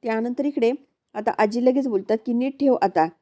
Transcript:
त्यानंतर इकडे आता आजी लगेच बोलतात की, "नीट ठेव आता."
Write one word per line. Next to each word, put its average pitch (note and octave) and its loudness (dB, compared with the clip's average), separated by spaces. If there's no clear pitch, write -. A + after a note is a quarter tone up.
त्यानंतर A#3+ -2
इकडे A#3+ 0
आता A3 -4
आजी A3+ 2
लगेच C4 2
बोलतात G#3+ -2
की, B3 -4
"नीट B3+ -2
ठेव C4+ 4
आता." E3+ 2